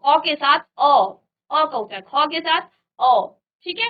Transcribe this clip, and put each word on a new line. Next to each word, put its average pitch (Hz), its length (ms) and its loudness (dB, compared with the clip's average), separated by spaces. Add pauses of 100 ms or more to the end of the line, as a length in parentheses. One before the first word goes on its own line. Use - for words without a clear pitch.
क 277 160 2
के 302 160 -4
साथ 294 220 0
अ, - 300 -2 (600)
अ 311 140 0
का 311 140 -6
उच्चारण, 208 240 -10
ख 277 280 -2
के 330 100 -6
साथ 330 280 -4 (300)
अ, 240 280 2 (380)
ठीक 349 140 -10
है। 453 120 -4